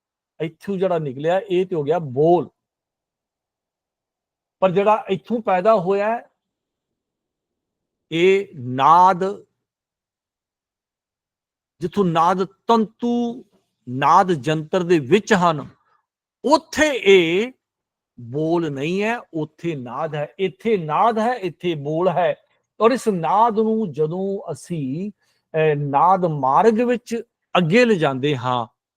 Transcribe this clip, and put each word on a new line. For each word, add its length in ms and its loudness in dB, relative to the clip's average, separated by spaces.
ਇੱਥੋਂ 360 -8
ਜਿਹੜਾ 220 0
ਨਿਕਲਿਆ, 420 -2
ਇਹ 160 0
ਤੇ 100 -6
ਹੋ 60 -2
ਗਿਆ 160 -2
ਬੋਲ। 500 0
ਪਰ 120 2
ਜਿਹੜਾ 400 0
ਇੱਥੋਂ 320 -6
ਪੈਦਾ 320 2
ਹੋਇਆ 420 0
ਹੈ, 140 -14
ਇਹ 440 2
ਨਾਦ, 920 2
ਜਿੱਥੋਂ 240 -2
ਨਾਦ 400 2
ਤੰਤੂ, 1000 -2
ਨਾਦ 440 2
ਜੰਤਰ 500 -2
ਦੇ 160 2
ਵਿੱਚ 340 0
ਹਨ, 340 2
ਉੱਥੇ 460 0
ਇਹ 480 4
ਬੋਲ 500 -4
ਨਹੀਂ 320 -4
ਹੈ, 160 -4
ਉੱਥੇ 420 -8
ਨਾਦ 380 -8
ਹੈ। 140 -6
ਇੱਥੇ 380 -2
ਨਾਦ 420 0
ਹੈ, 160 -2
ਇੱਥੇ 400 -6
ਬੋਲ 340 -2
ਹੈ। 280 0
ਔਰ 100 4
ਇਸ 180 -4
ਨਾਦ 460 0
ਨੂੰ 380 -2
ਜਦੋਂ 600 -6
ਅਸੀਂ, 580 -8
ਅਹ, 220 2
ਨਾਦ 480 2
ਮਾਰਗ 560 2
ਵਿੱਚ 420 -4
ਅੱਗੇ 260 4
ਲਿਜਾਂਦੇ 520 0
ਹਾਂ, 300 -4